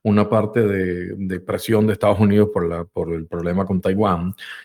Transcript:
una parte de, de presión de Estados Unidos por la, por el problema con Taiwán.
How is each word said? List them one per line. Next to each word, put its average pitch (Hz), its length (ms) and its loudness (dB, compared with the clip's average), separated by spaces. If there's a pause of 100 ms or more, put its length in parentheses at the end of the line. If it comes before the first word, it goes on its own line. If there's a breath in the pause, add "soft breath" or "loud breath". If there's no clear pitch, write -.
una 104 260 2
parte 110 380 2
de, 92 500 -2
de 92 240 -6
presión 107 460 0
de 107 80 2
Estados 101 260 2
Unidos 104 320 4
por 87 160 0
la, 85 160 -6
por 85 280 -6
el 80 140 -6
problema 87 380 -4
con 95 160 0
Taiwán. 95 540 0 (300 loud breath)